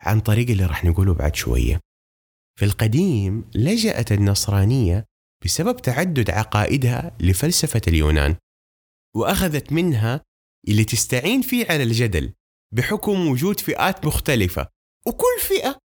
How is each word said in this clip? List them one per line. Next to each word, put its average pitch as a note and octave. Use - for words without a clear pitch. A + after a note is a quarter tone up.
عن G#2+
طريق A2+
اللي F#2+
راح D#2+
نقوله F2
بعد D2+
شوية. A#1+
في G2+
القديم A2
لجأت F#3
النصرانية G2+
بسبب A#3
تعدد C3+
عقائدها A#2+
لفلسفة A2+
اليونان، D#2
وأخذت D3+
منها C#3
اللي G#2+
تستعين C3+
فيه A#3+
على D3+
الجدل، A2+
بحكم F#3+
وجود D3
فئات D#3+
مختلفة، G#2
وكل A4+
فئة C#4+